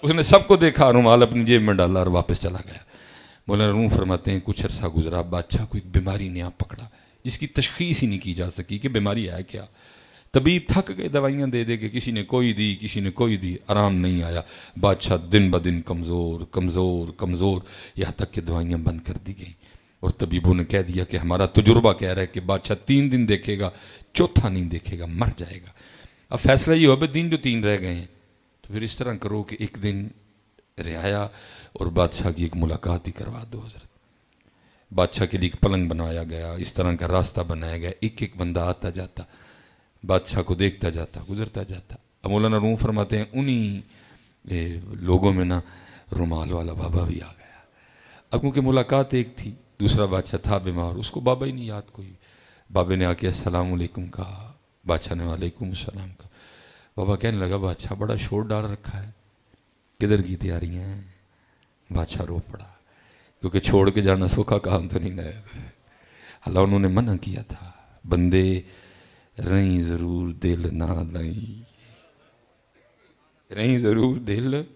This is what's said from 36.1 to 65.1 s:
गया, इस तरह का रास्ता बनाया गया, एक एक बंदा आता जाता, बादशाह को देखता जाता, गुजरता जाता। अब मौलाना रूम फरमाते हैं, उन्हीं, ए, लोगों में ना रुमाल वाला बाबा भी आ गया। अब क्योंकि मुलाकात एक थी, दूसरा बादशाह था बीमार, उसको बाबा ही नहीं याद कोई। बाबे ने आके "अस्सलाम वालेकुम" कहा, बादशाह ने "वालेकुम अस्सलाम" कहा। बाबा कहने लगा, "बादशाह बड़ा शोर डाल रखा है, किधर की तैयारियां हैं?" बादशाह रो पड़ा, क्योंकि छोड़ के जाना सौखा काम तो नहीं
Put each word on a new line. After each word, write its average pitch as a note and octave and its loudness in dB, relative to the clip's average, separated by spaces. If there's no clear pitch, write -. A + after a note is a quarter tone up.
गया, E2 -10
इस F2 -8
तरह F2 0
का F2 -6
रास्ता F#2 0
बनाया E2 -6
गया, E2+ -6
एक A2 -4
एक G2+ -8
बंदा F2 -2
आता F2+ -4
जाता, F2+ -12
बादशाह F#2 0
को F2+ 0
देखता F#2 0
जाता, E2 -8
गुजरता G#2 -8
जाता। F#2+ -14
अब F#2+ -2
मौलाना A2 2
रूम A2 2
फरमाते G#2+ 0
हैं, G#2+ -4
उन्हीं, A2+ -2
ए, E2+ -4
लोगों F#2 4
में F2+ 0
ना F2+ 0
रुमाल E2 -2
वाला E2 -6
बाबा E2+ -2
भी E2 -4
आ E2+ -14
गया। - -20
अब - 0
क्योंकि C#3 0
मुलाकात C3 2
एक B2 -2
थी, G#2+ -10
दूसरा - 0
बादशाह F#2 -2
था G2+ 2
बीमार, F2 -4
उसको G#2 -8
बाबा B2+ 0
ही C3 -6
नहीं B2 -10
याद G#2 -10
कोई। F#2+ -18
बाबे F#2 2
ने F#2 2
आके F2 0
"अस्सलाम F2+ -2
वालेकुम" F2 -4
कहा, F#2+ -14
बादशाह E2+ -2
ने E2+ -6
"वालेकुम F2 -6
अस्सलाम" F#2+ -10
कहा। - -20
बाबा G2 0
कहने A2+ -2
लगा, F#2+ -2
"बादशाह F#2+ -4
बड़ा G#2+ -4
शोर G#2 -4
डाल G#2+ -4
रखा G2+ -10
है, G2+ -14
किधर G#2 4
की F2+ -4
तैयारियां E2+ -6
हैं?" F#2+ -12
बादशाह E2+ -4
रो E2+ -4
पड़ा, - -16
क्योंकि F#2 0
छोड़ G2 4
के G#2 0
जाना F#2+ 4
सौखा G#2 0
काम F2+ -2
तो E2+ -4
नहीं F#2+ -6